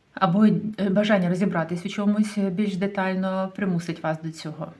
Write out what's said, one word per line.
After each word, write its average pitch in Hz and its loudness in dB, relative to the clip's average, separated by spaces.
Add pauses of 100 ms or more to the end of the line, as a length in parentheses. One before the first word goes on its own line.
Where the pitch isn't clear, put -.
(140)
або, 190 4
е, 196 2
бажання 202 4
розібратись 175 0
у 196 -6
чомусь 208 0
більш 196 0
детально 190 -2
примусить 170 -4
вас 160 -2
до 160 -6
цього. 156 -12 (120)